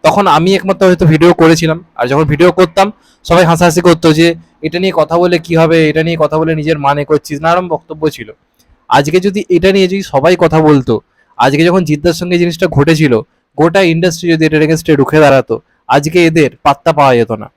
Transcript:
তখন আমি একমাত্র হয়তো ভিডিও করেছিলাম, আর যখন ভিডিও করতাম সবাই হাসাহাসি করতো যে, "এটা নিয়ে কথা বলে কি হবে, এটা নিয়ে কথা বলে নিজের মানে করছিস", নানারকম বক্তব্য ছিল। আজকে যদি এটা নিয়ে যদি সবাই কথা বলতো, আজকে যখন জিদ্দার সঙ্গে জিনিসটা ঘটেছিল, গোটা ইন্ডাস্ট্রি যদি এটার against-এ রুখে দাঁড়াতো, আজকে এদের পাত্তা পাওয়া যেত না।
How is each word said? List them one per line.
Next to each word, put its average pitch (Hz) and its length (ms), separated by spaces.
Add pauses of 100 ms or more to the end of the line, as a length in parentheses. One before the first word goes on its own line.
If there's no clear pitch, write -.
তখন 196 240
আমি 170 280
একমাত্র 185 320
হয়তো 175 200
ভিডিও 160 260
করেছিলাম, 165 520 (120)
আর 123 100
যখন 143 180
ভিডিও 151 280
করতাম 185 400 (320)
সবাই 175 200
হাসাহাসি 165 360
করতো 165 320
যে, 165 220 (280)
"এটা 160 160
নিয়ে 185 160
কথা 165 240
বলে 175 200
কি 165 180
হবে, 165 320
এটা 156 140
নিয়ে 165 180
কথা 156 180
বলে 160 160
নিজের 156 240
মানে 143 260
করছিস", 147 360
নানারকম 175 280
বক্তব্য 156 400
ছিল। 107 240 (560)
আজকে 147 320
যদি 190 280
এটা 185 240
নিয়ে 190 160
যদি 196 140
সবাই 160 360
কথা 160 240
বলতো, 135 380 (360)
আজকে 139 280
যখন 175 200
জিদ্দার 151 280
সঙ্গে 175 260
জিনিসটা 175 280
ঘটেছিল, 151 540 (360)
গোটা 170 260
ইন্ডাস্ট্রি 170 500
যদি 160 140
এটার 151 160
against-এ 160 340
রুখে 147 240
দাঁড়াতো, 135 400 (280)
আজকে 156 380
এদের 160 240 (120)
পাত্তা 147 300
পাওয়া 139 220
যেত 117 180
না। 107 240